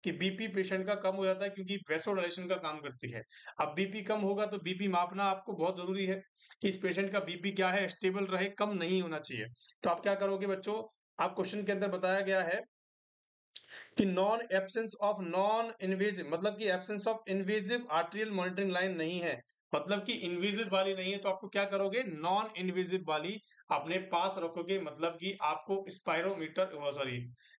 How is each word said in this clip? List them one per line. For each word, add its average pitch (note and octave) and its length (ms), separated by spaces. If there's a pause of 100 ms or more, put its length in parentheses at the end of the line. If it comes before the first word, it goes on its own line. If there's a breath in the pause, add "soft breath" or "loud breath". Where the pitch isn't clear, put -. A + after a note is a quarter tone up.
कि E3+ 80
बीपी F#3 360
patient F#3+ 400
का G3+ 80
कम F#3+ 200
हो G3 100
जाता F#3+ 180
है, G3 60
क्योंकि G3 280 (140)
vasodilation F3 580
का F#3 60
काम D#3 240
करती B2+ 320
है। A2 120 (360 loud breath)
अब D3+ 160
बीपी G3 260
कम G#3+ 180
होगा, G3+ 260
तो G3+ 120
बीपी F#3 300
मापना F3+ 360
आपको F#3+ 300
बहुत F3+ 240
जरूरी F#3+ 280
है F#3+ 100 (460 loud breath)
कि G3+ 80
इस F#3 80
patient F#3+ 340
का G3+ 80
बीपी F3+ 320
क्या F#3+ 180
है, F#3+ 200
stable G3 360
रहे, F#3+ 240
कम G#3 200
नहीं F#3 320
होना D#3+ 180
चाहिए। B2 260 (380 loud breath)
तो F3+ 60
आप E3+ 100
क्या G3 160
करोगे G3 320
बच्चों? G#3 500 (220)
आप F3+ 160
question G#3 280
के G3+ 80
अंदर G3 160
बताया F#3 340
गया F#3+ 200
है F3+ 200 (1400 loud breath)
कि G#3 80
non G3 340
absence G3 520 (120)
of G3+ 220
non G3+ 640
invasive, F#3 420
मतलब F#3+ 260
कि G#3 140
absence G3 360
of A3+ 80 (140)
invasive G3+ 520 (120)
arterial G3+ 380
monitoring F#3 400
line F3+ 260
नहीं E3 220
है, D#3+ 220 (340 soft breath)
मतलब G3 300
कि A#3+ 80
invasive G3 600
वाली F#3+ 220
नहीं F#3 160
है, G3+ 60
तो G3 120
आपको F#3+ 180
क्या G3+ 180
करोगे? G3 380
non F#3+ 540
invasive F#3 500
वाली D#3+ 320 (320 loud breath)
अपने D#3+ 260
पास F#3 400
रखोगे, F3 420
मतलब D#3+ 400
कि F#3+ 220
आपको F#3+ 480
spirometer, E3 760
वो C#3+ 260
sorry, B2 400 (280 loud breath)